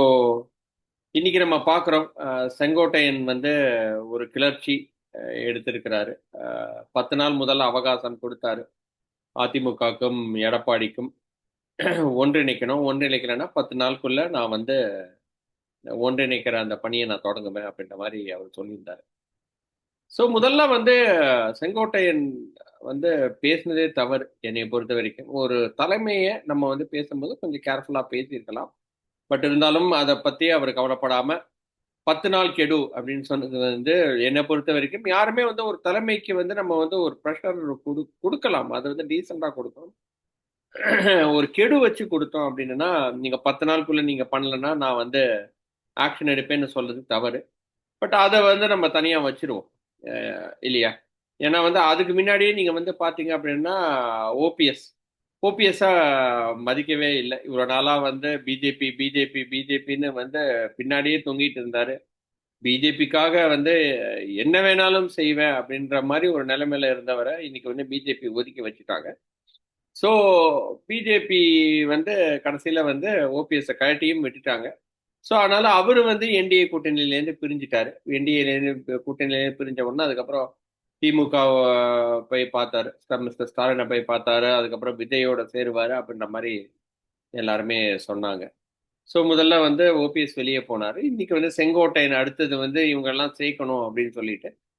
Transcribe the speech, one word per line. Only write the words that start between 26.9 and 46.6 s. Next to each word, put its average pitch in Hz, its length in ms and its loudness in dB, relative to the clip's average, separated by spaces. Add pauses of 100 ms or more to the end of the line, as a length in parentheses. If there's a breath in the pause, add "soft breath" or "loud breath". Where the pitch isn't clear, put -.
கொஞ்சம் 147 220 -8
கேர்ஃபுல்லா 139 480 -4
பேசியிருக்கலாம். 127 600 -10 (600)
But 135 140 0
இருந்தாலும் 151 460 4
அதை 143 240 2
பத்தி 147 340 0
அவர் 147 200 2
கவலைப்படாம 127 720 0 (640)
பத்து 160 260 0
நாள் 185 240 2
கெடு 156 260 2 (160)
அப்படின்னு 131 260 -8
சொன்னது 135 380 -6
வந்து 123 360 0 (280)
என்னை 143 200 2
பொறுத்த 151 300 0
வரைக்கும் 147 320 -2
யாருமே 220 400 2
வந்து 226 200 -4
ஒரு 208 140 -4
தலைமைக்கு 214 560 -2
வந்து 180 180 -2
நம்ம 185 240 -2
வந்து 160 220 0
ஒரு 151 240 -2
ப்ரெஷர் 156 600 -6
குடு-, 147 360 -6
கொடுக்கலாம். 180 520 -2
அது 131 240 -6
வந்து 156 200 -8
டீசெண்டா 160 360 -6
கொடுக்கணும். 139 440 -14 (760)
<clears throat> 185 680 2
ஒரு 147 140 0
கெடு 233 280 4
வச்சு 226 260 2
கொடுத்தோம் 151 420 -2
அப்படின்னா, 135 680 -2
நீங்க 127 240 -4
பத்து 139 280 -2
நாளுக்குள்ள 156 380 0
நீங்க 135 280 -2
பண்ணலன்னா 135 440 -2
நான் 131 200 0
வந்து 123 260 0 (760)
ஆக்ஷன் 147 360 0
எடுப்பேன்னு 139 320 0